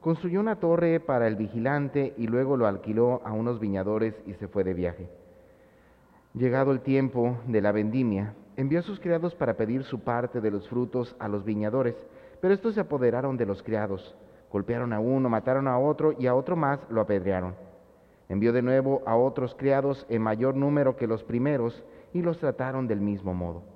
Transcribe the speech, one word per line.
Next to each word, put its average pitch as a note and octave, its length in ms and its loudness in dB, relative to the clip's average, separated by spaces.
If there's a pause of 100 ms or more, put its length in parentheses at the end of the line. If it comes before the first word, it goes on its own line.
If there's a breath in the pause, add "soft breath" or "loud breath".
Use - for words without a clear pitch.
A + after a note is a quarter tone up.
construyó E3+ 380 0
una G#3+ 160 0
torre E3+ 440 4
para B2 260 2
el A2 100 2
vigilante C3 800 0
y A#2 80 -2
luego C3 320 2
lo A#2 80 4
alquiló A2 580 2
a G#2+ 80 -6
unos A2+ 260 -2
viñadores G#2+ 560 0 (120)
y F#2+ 80 -12
se F#2+ 140 -10
fue G2 140 0
de F#2 120 2
viaje. F2 340 -4 (1300 soft breath)
Llegado C3 380 2
el C3 80 0
tiempo B2 680 0
de A2 160 2
la G#2 100 4
vendimia, G#2+ 600 0 (220)
envió C#3 240 0
a - 20 -8
sus G3 180 -10
criados E3+ 340 -2
para A#2+ 200 0
pedir A#2+ 300 -2
su A#2+ 160 -6
parte A#2+ 420 -2
de G#2+ 80 0
los G2+ 180 -6
frutos A#2+ 500 -4
a A2 100 -8
los G2+ 180 -4
viñadores, A2 500 0 (460 loud breath)
pero F#3 100 4
estos G3+ 220 0
se G#3+ 60 0
apoderaron C3 580 0
de A2+ 80 0
los G2+ 160 -4
criados, G#2 520 -4 (380 loud breath)
golpearon A#2 400 -2
a G#2+ 80 -2
uno, C3 300 2
mataron B2+ 360 0
a B2+ 120 2
otro D3 400 2
y B2+ 80 0
a B2 80 4
otro C3 200 0
más C#3+ 260 0 (100)
lo A2+ 100 2
apedrearon. F#2+ 540 0 (720 soft breath)
Envió G#2+ 240 2
de B2 80 4
nuevo C3 460 2
a A2+ 100 2
otros B2+ 380 2
criados C#3 560 0
en A2+ 100 0
mayor A2+ 340 0
número C#3 420 2
que B2 100 -2
los A2 180 -2
primeros A#2+ 580 0 (300 loud breath)
y F3 80 -2
los E3+ 180 -2
trataron C3 480 -2
del G#2 140 -2
mismo G2 320 -2
modo. F2 300 -6 (140)